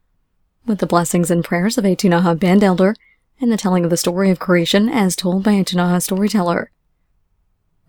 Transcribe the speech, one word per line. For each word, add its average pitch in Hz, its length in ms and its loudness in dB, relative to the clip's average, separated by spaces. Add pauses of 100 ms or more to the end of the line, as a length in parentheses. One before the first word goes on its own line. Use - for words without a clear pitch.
(680)
with 214 100 -2
the 185 80 -2
blessings 175 460 0
and 170 120 0
prayers 180 360 -2
of 196 60 0
a 185 100 2
Ktunaxa 170 440 2
band 208 240 4
elder 185 300 2 (480)
and 240 100 0
the 214 60 0
telling 185 260 0
of 165 60 -2
the 170 80 0
story 185 320 -2
of 180 80 2
creation 190 500 0
as 196 280 -2
told 190 280 -2
by 208 100 2
a 196 100 2
Ktunaxa 175 400 -2
storyteller. 190 680 -2 (1200)